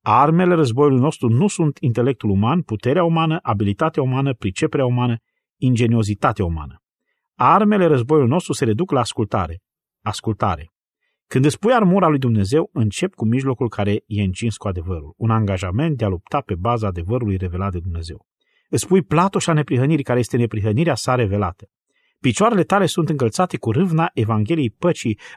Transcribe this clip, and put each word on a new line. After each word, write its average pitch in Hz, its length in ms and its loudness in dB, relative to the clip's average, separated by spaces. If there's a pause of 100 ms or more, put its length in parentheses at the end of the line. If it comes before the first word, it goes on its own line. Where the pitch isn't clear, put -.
Armele 160 520 4
războiului 139 460 4
nostru 131 300 0
nu 127 180 4
sunt 156 320 0
intelectul 123 500 0
uman, 110 320 2
puterea 131 420 -2
umană, 165 380 0
abilitatea 110 600 0
umană, 135 320 0
priceperea 131 520 -2
umană, 123 320 0 (380)
ingeniozitatea 113 920 0
umană. 78 360 -8 (540)
Armele 190 500 4
războiului 139 440 2
nostru 147 240 -2
se - 120 -2
reduc 113 260 0
la 139 80 2
ascultare. 98 600 -4 (400)
Ascultare. 101 720 -4 (560)
Când 131 180 0
îți 147 140 0
pui 233 140 2
armura 190 340 4
lui 151 120 2
Dumnezeu, 117 540 0
încep 113 400 -2
cu - 120 -6
mijlocul 127 440 -2
care 104 360 -4
e 104 180 -4
încins 98 340 -4
cu - 100 -10
adevărul. 87 500 -8
Un 113 120 -2
angajament 110 680 -2
de 113 80 -2
a - 20 0
lupta 95 340 -4
pe - 140 -6
baza 110 320 -2
adevărului 98 500 -4
revelat 92 340 -4
de 90 80 -6
Dumnezeu. 85 480 -10 (420)
Îți - 180 -2
pui 185 140 4
platoșa 175 520 0
neprihănirii, 147 500 0
care 123 160 0
este 123 180 -2
neprihănirea 113 580 0
sa 127 200 -2
revelată. 101 540 -2 (500)
Picioarele 196 440 2
tale 190 220 2
sunt 156 240 0
încălțate 143 480 -2
cu - 140 -4
râvna 165 420 0
Evangheliei 113 560 0
păcii 131 500 -2 (180)